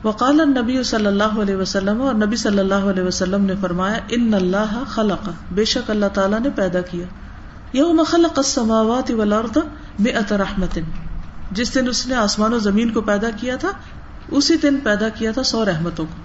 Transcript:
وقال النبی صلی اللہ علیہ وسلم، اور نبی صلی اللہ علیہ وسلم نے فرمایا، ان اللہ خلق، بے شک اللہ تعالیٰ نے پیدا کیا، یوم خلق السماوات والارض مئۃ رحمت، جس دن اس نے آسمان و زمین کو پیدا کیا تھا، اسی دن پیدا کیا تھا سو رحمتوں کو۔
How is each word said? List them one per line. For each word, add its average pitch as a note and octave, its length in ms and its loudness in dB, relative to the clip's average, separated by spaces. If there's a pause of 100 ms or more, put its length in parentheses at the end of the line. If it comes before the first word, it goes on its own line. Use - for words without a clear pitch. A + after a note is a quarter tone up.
وقال B3 360 2
النبی C4 420 2
صلی G#3+ 240 0
اللہ G#3 360 2
علیہ G3 140 0
وسلم، G3 460 0
اور C4+ 120 0
نبی G#3+ 220 2
صلی G#3 220 2
اللہ F#3+ 160 2
علیہ G3 280 0
وسلم F#3 420 0
نے F#3+ 160 0
فرمایا، F#3 380 -2 (100)
ان A#3 260 2
اللہ G3+ 520 0
خلق، G3+ 420 -2 (240)
بے G3+ 120 2
شک A#3+ 260 -2
اللہ G#3 160 2
تعالیٰ G3 340 2
نے B3+ 140 0
پیدا F3+ 260 0
کیا، F3 260 -8 (680)
یوم D#4+ 340 4
خلق E4+ 320 2
السماوات A#3 720 2
والارض A3 480 2 (400)
مئۃ G#3 340 2
رحمت، F#3+ 460 0 (720)
جس A3+ 240 -2
دن B3+ 140 2
اس - 180 -2
نے B3+ 80 -2
آسمان G#3+ 380 2
و A#3+ 60 0
زمین G#3+ 320 2
کو A3+ 100 0
پیدا G#3+ 360 0
کیا B3 200 -4
تھا، D#4 120 -2 (640)
اسی C#4+ 260 4
دن C#4+ 260 4
پیدا G#3 260 2
کیا A3 240 -4
تھا C4 100 -2
سو A3+ 220 0
رحمتوں E3 400 -2
کو۔ - 200 -10